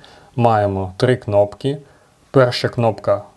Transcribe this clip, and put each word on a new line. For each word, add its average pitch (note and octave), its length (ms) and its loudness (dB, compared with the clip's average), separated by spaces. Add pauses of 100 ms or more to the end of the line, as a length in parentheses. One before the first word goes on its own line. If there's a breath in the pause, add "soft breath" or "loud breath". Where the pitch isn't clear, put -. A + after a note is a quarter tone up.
(360 loud breath)
Маємо G2+ 640 0
три B2 180 0
кнопки. G#2 640 -2 (540 soft breath)
Перша B2+ 380 2
кнопка G#2+ 540 -2 (140)